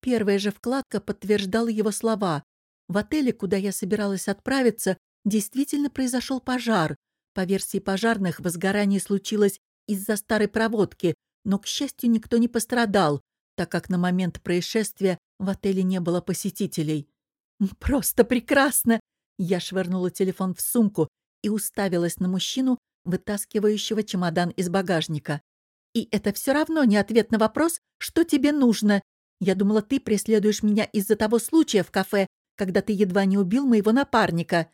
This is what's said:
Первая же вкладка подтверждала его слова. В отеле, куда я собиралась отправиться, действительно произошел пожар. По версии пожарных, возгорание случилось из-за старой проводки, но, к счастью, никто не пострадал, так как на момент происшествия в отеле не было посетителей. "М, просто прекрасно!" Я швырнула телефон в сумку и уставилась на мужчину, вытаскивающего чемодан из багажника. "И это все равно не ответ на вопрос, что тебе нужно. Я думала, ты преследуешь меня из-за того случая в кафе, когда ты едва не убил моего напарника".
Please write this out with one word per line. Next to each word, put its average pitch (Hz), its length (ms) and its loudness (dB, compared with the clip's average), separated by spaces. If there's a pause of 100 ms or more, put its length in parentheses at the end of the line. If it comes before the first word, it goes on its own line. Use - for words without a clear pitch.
Первая 214 380 0
же 202 120 -2
вкладка 240 480 -4
подтверждала 202 680 -2
его 214 220 0
слова. 202 520 -2 (460)
В 180 80 -2
отеле, 247 380 0
куда 196 240 -2
я 196 120 -2
собиралась 202 580 -4
отправиться, 226 680 0 (300)
действительно 262 640 -2
произошел 254 500 -4
пожар. 220 560 -2 (380)
По 190 100 -2
версии 190 360 -2
пожарных, 196 600 -2
возгорание 196 580 0
случилось 202 600 0 (260)
из-за 208 300 -2
старой 208 320 0
проводки, 214 680 -2 (300)
но, 202 140 0
к - 80 -8
счастью, - 440 -4
никто 226 280 0
не 233 100 2
пострадал, 208 720 0 (380)
так 175 140 -4
как 175 160 -4
на 185 100 0
момент 180 420 -2
происшествия 185 760 -2 (220)
в 196 100 -2
отеле 190 320 -2
не 185 160 0
было 175 220 -2
посетителей. 165 880 -4 (520)
"М, 190 100 0 (100)
просто 247 420 2
прекрасно!" 247 800 2 (360)
Я 180 220 -2
швырнула 180 540 -4
телефон 185 420 -2
в - 60 -12
сумку 208 480 0 (340)
и 214 60 -4
уставилась 185 720 -2
на 180 80 0
мужчину, 247 500 -2 (240)
вытаскивающего 208 1000 -2
чемодан 175 460 -2
из 180 180 -4
багажника. 165 720 -2 (500)
"И 226 200 -4
это 208 200 -2
все - 200 -2
равно 311 320 0
не 208 120 6
ответ 214 360 2
на 220 60 2
вопрос, 269 420 0 (180)
что - 240 0
тебе 294 300 2
нужно. 208 500 4 (380)
Я 190 160 2
думала, 208 260 2
ты 269 160 -2
преследуешь 214 640 0
меня 208 220 2
из-за 208 320 0
того 220 240 0
случая 311 420 2
в - 80 -4
кафе, 196 380 0 (280)
когда 190 240 0
ты 214 120 -4
едва 196 320 2
не 196 140 2
убил 208 280 0
моего 220 240 4
напарника". 175 840 0